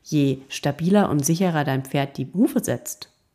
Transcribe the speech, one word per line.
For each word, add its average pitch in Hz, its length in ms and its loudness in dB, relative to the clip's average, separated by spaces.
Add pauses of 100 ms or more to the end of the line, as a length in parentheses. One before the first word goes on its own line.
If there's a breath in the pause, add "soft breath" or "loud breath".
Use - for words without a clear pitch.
je 139 360 0 (100)
stabiler 175 600 2
und 139 160 0
sicherer 165 380 2
dein 135 200 -2
Pferd 139 340 -4
die 135 160 -6
Hufe 254 300 2
setzt, - 480 -6 (240)